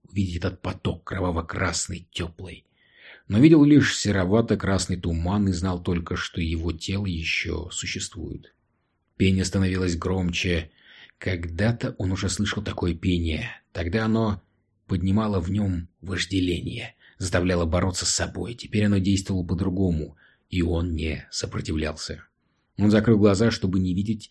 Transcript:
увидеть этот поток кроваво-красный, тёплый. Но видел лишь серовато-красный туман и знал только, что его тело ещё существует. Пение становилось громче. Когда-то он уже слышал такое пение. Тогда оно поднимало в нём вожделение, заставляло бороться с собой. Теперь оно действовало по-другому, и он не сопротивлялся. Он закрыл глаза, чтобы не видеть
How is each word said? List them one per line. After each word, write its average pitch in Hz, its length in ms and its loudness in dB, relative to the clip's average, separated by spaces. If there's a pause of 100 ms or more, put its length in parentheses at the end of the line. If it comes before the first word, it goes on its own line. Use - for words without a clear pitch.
увидеть 92 280 -2
этот - 260 -6
поток - 420 -6
кроваво-красный, 87 1080 -4
тёплый. 87 520 -10 (640)
Но 101 120 4
видел 156 240 10
лишь 147 340 6
серовато-красный 98 960 2
туман 87 520 0
и 95 40 4
знал 90 300 -2
только, 87 340 -2
что - 240 -6
его 82 320 -2
тело 98 340 -4
ещё 80 640 -4
существует. - 840 -10 (640)
Пение 95 280 4
становилось 92 520 0
громче. 87 760 -2 (480)
Когда-то 95 800 -2
он 95 140 -2
уже 95 160 -2
слышал 98 340 -2
такое 90 320 -2
пение. 85 560 -2 (220)
Тогда 87 320 -2
оно 110 380 0 (440)
поднимало 95 540 0
в 85 100 -4
нём 95 380 -2 (120)
вожделение, 90 920 -4 (240)
заставляло 90 460 0
бороться 90 420 -2
с - 40 0
собой. 87 440 -4
Теперь - 300 -2
оно 101 140 4
действовало 95 460 0
по-другому, 90 720 -2 (340)
и 90 120 0
он 85 320 0
не 78 380 -4
сопротивлялся. 78 920 -6 (560)
Он 104 120 4
закрыл 107 280 6
глаза, 104 320 6
чтобы 95 280 0
не 92 160 0
видеть 107 360 -4